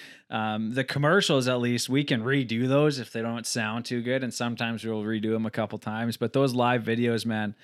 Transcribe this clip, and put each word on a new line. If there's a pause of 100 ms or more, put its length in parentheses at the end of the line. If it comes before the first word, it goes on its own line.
(320)
um,
the
commercials,
at
least,
we
can
redo
those
if
they
don't
sound
too
good,
and
sometimes
we'll
redo
'em
a
couple
times.
But
those
live
videos,
man, (100)